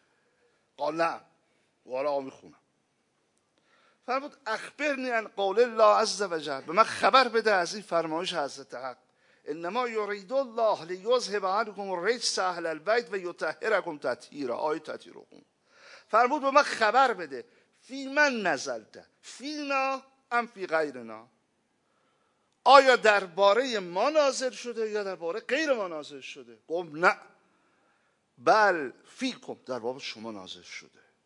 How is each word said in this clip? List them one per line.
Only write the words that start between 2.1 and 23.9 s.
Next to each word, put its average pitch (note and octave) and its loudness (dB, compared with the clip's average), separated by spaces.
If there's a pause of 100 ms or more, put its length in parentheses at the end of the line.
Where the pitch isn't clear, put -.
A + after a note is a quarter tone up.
میخونم.» C3 -16 (1500)
فرمود: C4+ -4 (100)
«اخبرنی B3+ -4
عن A3 -2
قول G3 0
الله A3 6
عز G3 -2
و F3 -2
جل»، C#3+ -6
به C3 -10
من G#3+ 6
خبر A#3+ 4
بده A3 2
از F3 2
این G#3 -10
فرمایش E3 -2
حضرت C#3 -6
حق: B2 -10 (460)
«انما F3 -6
یرید G#3 -6
الله A3+ -2
لیذهب F#3+ -2
عنکم G3 -4
الرجس G3 -2
اهل F3 -2
البیت F3 -2
و G3+ -6
یطهرکم F3 -4
تطهیرا.» B2+ -6
آیه D3+ -4
تطهیر - -14
رو - -20
خوند. - -20 (640)
فرمود: B3 2
«به C4+ 2
من C#4 8
خبر A#3 2
بده، C3+ -10 (360)
فی C4+ -12
من C4+ 2
نزلت، B2 -4 (160)
فینا C4+ -6 (280)
ام A#3+ 0
فی F#3+ -10
غیرنا؟» B2 -4 (1400)
آیا C4 10
دربارهٔ G3+ 2
ما F#3+ -2